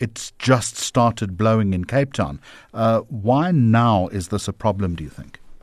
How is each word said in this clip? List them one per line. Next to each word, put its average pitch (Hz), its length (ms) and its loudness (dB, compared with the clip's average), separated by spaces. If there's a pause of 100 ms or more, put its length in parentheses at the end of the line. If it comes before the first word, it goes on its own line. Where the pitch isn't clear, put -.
it's - 400 -8
just - 360 0
started 110 600 0
blowing 107 360 2
in 90 120 -2
Cape 139 300 -2
Town. 71 260 -4 (340)
Uh, 113 280 2
why 135 500 0
now 113 560 4
is 95 200 -6
this 104 200 -4
a 101 40 -4
problem, 98 440 -2
do 76 80 -10
you 71 60 -14
think? - 280 -18 (240)